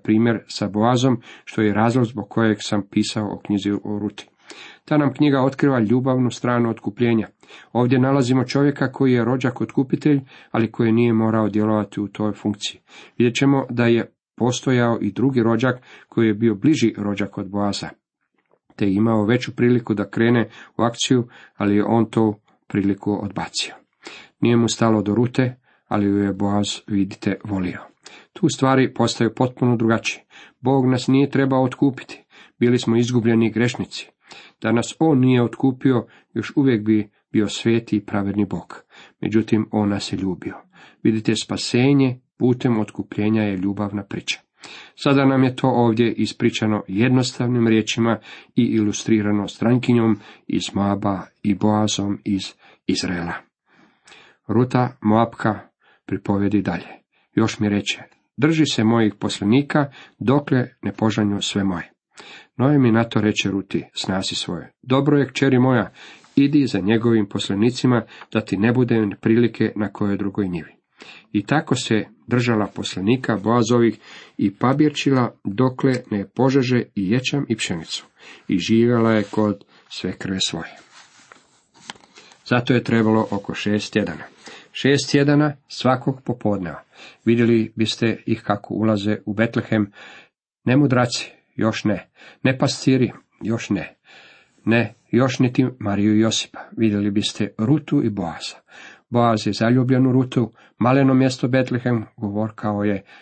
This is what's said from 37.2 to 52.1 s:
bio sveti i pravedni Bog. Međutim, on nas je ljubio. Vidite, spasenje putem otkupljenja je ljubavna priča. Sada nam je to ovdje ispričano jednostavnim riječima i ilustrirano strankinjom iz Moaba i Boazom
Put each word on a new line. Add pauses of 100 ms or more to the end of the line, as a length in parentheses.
bio
sveti
i
pravedni
Bog. (380)
Međutim,
on
nas
je
ljubio. (460)
Vidite,
spasenje (180)
putem
otkupljenja
je
ljubavna
priča. (560)
Sada
nam
je
to
ovdje
ispričano
jednostavnim
riječima (360)
i
ilustrirano
strankinjom (280)
iz (100)
Moaba (220)
i
Boazom